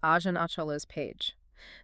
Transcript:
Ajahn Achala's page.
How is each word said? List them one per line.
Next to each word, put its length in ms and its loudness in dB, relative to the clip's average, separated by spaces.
Ajahn 340 4
Achala's 480 -4
page. 500 -8